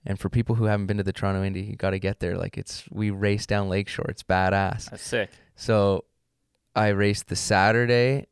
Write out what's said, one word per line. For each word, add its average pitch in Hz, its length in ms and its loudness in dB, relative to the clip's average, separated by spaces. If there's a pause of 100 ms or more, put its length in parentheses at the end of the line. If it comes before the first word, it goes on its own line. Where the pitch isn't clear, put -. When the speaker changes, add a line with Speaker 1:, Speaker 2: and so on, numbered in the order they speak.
Speaker 1:
And 98 120 -4
for 95 100 -4
people 117 280 0
who 113 100 2
haven't 104 200 0
been 101 120 -2
to 101 40 -2
the 95 120 -2
Toronto 98 280 0
Indy, 95 200 -4
you 101 140 -8
gotta 95 220 -2
get 95 220 -4
there. 90 160 -2
Like, 90 220 -6
it's, - 320 -12
we 104 200 -2
raced 101 380 0
down 101 220 0
Lakeshore. 95 400 -2
It's - 120 -12
badass. 95 680 0
Speaker 2:
That's 110 120 -16
sick. 107 280 -4 (260)
Speaker 1:
So 101 480 2 (720)
I 107 120 2
raced 101 400 2
the 98 80 -6
Saturday 120 960 2